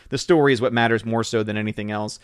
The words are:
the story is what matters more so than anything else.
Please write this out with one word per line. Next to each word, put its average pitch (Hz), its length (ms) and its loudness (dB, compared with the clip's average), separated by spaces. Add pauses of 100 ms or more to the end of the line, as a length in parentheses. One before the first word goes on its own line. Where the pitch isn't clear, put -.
the 135 100 -6
story 143 360 4
is 110 80 0
what 123 100 0
matters 117 320 2
more 113 220 -2
so 110 180 -2
than 107 140 -4
anything 107 340 -6
else. 107 320 -6